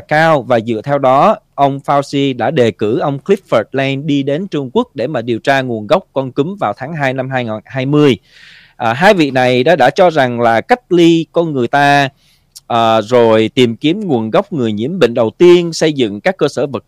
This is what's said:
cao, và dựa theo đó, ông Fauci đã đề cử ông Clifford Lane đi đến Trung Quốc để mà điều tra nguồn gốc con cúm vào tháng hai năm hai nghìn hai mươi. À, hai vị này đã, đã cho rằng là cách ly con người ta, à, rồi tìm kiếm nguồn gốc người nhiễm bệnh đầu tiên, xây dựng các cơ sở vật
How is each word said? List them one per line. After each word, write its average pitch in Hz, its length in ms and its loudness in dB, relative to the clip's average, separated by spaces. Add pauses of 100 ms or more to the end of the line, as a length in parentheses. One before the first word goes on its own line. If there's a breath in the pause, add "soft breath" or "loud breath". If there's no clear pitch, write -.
cao, 156 340 2
và 120 180 0
dựa 110 220 -4
theo 143 160 -2
đó, 139 380 2 (200)
ông 139 300 0
Fauci 139 520 -2
đã 117 140 -2
đề 120 200 2
cử 113 280 -2
ông 143 260 -4
Clifford 151 460 -2
Lane 135 240 -4
đi 143 280 -2
đến 147 240 -4
Trung 143 260 -6
Quốc 240 220 -4
để - 120 -4
mà 147 140 -4
điều 113 180 -4
tra 139 220 0
nguồn 117 260 -6
gốc 170 160 0 (100)
con 135 180 -6
cúm 156 240 -4
vào 117 220 -4
tháng 143 160 -12
hai 139 200 -2
năm 131 160 -6
hai 127 160 -4
nghìn 110 80 -6 (120)
hai 131 200 -6
mươi. 143 320 2 (580 soft breath)
À, 117 180 -4
hai 180 200 4
vị 151 180 0
này 127 320 2
đã, 160 120 2
đã 131 140 4
cho 180 200 2
rằng 127 320 0
là 113 200 2
cách - 300 -4
ly 170 400 2
con 170 220 -2
người 139 140 -2
ta, 143 420 2 (580)
à, 113 340 2
rồi 110 520 4
tìm 117 220 2
kiếm 185 320 -4
nguồn 113 220 -2
gốc 180 240 -2
người 120 180 -2
nhiễm 127 280 -4
bệnh 117 140 2
đầu 117 240 0
tiên, 175 360 4
xây 160 200 -2
dựng 107 280 -4
các 190 160 -4
cơ 151 100 0
sở 147 200 -4
vật 127 200 -8